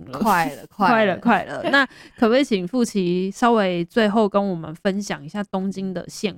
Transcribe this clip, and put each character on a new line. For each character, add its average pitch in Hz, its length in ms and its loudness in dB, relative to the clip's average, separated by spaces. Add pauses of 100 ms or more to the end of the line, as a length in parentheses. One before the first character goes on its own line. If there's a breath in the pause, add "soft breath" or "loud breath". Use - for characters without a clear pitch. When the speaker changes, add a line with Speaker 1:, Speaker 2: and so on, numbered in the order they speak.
Speaker 1:
了。 127 140 -12
Speaker 2:
快 175 360 2
了， 107 120 -18
Speaker 1:
<laughs> - 60 -20
快 214 300 4
了， 185 140 2
Speaker 2:
快 214 260 2
了。 139 160 -8
Speaker 1:
快 - 40 -6
了。 - 60 -4
那 277 160 4 (320 loud breath)
可 226 100 4
不 - 20 4
可 247 100 4
以 294 40 4
请 190 220 0
富 240 180 -2
奇 185 460 0
稍 240 240 2
微 185 300 0
最 214 240 2
后 208 200 2
跟 202 220 0
我 180 60 -2
们 160 200 -10
分 196 260 -2
享 165 220 -8
一 143 40 -16
下 208 160 -6
东 196 260 -4
京 190 240 -6
的 175 140 -8
现 185 300 -4